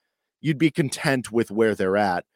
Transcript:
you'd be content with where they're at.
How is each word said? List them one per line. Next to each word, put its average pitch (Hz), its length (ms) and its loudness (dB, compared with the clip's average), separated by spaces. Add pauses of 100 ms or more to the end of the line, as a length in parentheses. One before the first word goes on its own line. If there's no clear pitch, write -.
(420)
you'd 151 160 -2
be 156 120 2
content 135 600 -2
with 113 180 0
where 107 260 2
they're 95 200 0
at. 95 300 0 (100)